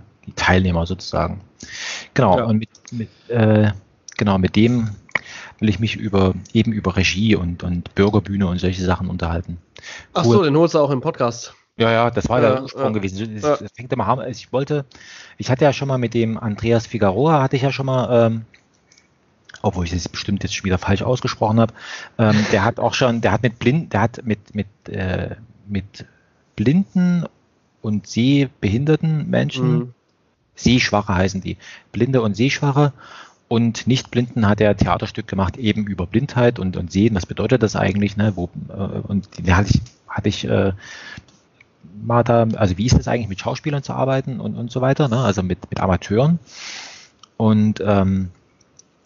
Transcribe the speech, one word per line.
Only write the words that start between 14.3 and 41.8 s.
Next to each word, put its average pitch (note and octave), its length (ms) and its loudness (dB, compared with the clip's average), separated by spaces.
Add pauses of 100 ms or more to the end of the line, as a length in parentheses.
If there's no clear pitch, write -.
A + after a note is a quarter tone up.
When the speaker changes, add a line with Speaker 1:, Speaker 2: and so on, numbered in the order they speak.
Speaker 1:
wollte, C#3 340 -2 (520)
ich - 120 -6
hatte B2 160 2
ja C#3 80 6
schon C#3 140 -6
mal C3+ 100 0
mit A#2 160 -2
dem A2+ 240 0
Andreas A2+ 500 0
Figueroa, A#2+ 540 2
hatte C3+ 140 0
ich A#2+ 60 -2
ja C3+ 100 2
schon C3+ 140 -6
mal, A#2+ 420 2
ähm, A2+ 180 -4 (1160)
obwohl F2+ 240 -2
ich E2 60 -6
das E2 180 -6
bestimmt - 340 -4
jetzt - 120 -6
schon - 100 -8
wieder F#2 120 2
falsch G2+ 260 0
ausgesprochen A#2 560 0
hab, A2+ 140 2 (440)
ähm, G#2+ 340 4
der G2+ 140 2
hat A#2 140 0
auch A2+ 140 0
schon, A#2 280 0
der A2+ 100 2
hat G#2+ 120 0
mit B2 160 -2
Blind-, C#3+ 340 0
der G2+ 80 0
hat A#2 240 -2
mit, G#2 300 -6
mit, G2+ 120 -4 (220)
äh, F#2 460 -6 (320)
mit G2 380 -8 (500)
blinden F3 720 2 (560)
und G#2 260 -4
sehbehinderten C#3 1200 0
Menschen, C3+ 480 0
Speaker 2:
Mhm. B2 160 -4 (600)
Speaker 1:
Sehschwache G#2 600 2
heißen F#2+ 240 0
die, - 160 -8 (380)
Blinde A#2+ 280 2
und G#2 140 -2
Sehschwache, C#3 560 2 (580)
und A#2 380 0
Nichtblinden B2 600 0
hat G#2 140 2
er G#2+ 80 6
ein G2 80 2
Theaterstück - 500 -2
gemacht, F#2+ 300 -2
eben G#2+ 300 0
über F#2 200 -4
Blindheit A#2+ 520 2
und, F#2 180 -4
und F2 140 -6
Sehen. G#2 240 4
Was F2+ 100 -2
bedeutet A2 380 0
das G#2 120 0
eigentlich, G2+ 400 0
ne? G#2 220 2
Wo, F2 120 -4 (200)
äh, - 40 -16
und G2+ 540 -6 (180)
da F#2 120 4
hatte G2 160 2
ich, - 80 4 (260)
hatte - 220 -4
ich, - 180 -4
äh, G2+ 240 2 (1300)